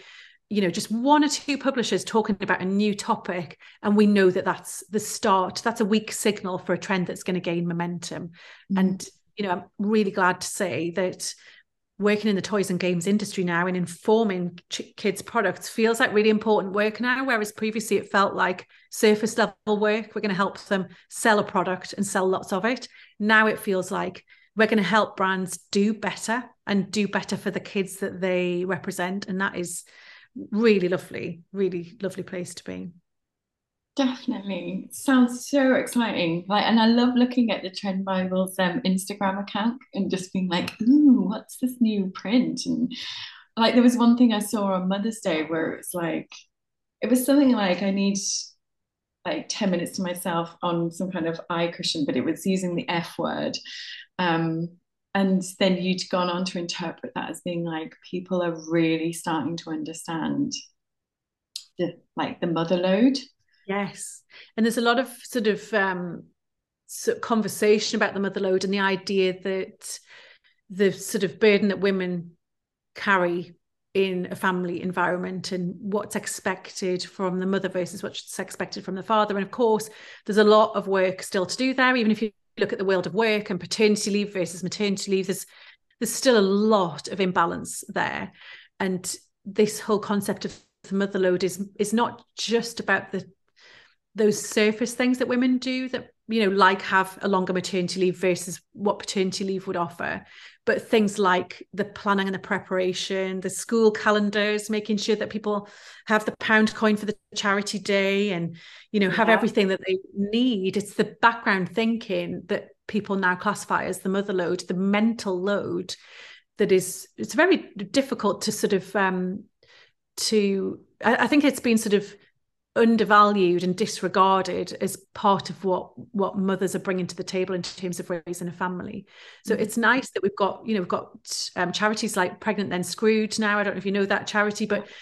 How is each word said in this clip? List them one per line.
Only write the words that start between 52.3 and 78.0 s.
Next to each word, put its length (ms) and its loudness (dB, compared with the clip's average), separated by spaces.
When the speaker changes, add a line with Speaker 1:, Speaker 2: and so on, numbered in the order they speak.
Speaker 2:
using 300 0
the 140 -4
F 280 -4
word. 400 -4
Um, 520 0
and 260 2
then 160 4
you'd 340 -2
gone 180 0
on 180 -2
to 120 -6
interpret 560 -8
that 160 -6
as 120 -12
being 200 -4
like, 320 -6
people 320 -2
are 260 -2
really 440 2
starting 460 -4
to 120 -12
understand 800 -4
the, 220 -4
like, 240 -4
the 80 -2
mother 280 0
load. 400 4
Speaker 1:
Yes. 540 -6
And 100 2
there's 100 0
a 60 0
lot 160 4
of 100 -2
sort 240 -2
of, 260 0
um, 520 -2
sort 300 -2
of 60 -10
conversation 720 2
about 160 2
the 80 -4
mother 200 -2
load 220 2
and 120 -2
the 60 0
idea 600 0
that 580 -8
the 240 2
sort 320 -4
of 160 -4
burden 280 6
that 120 0
women 520 0
carry 600 0
in 360 0
a 60 -10
family 460 -2
environment 720 -2
and 280 -4
what's 340 -4
expected 880 -6
from 360 -4
the 80 -2
mother 240 0
versus 320 -6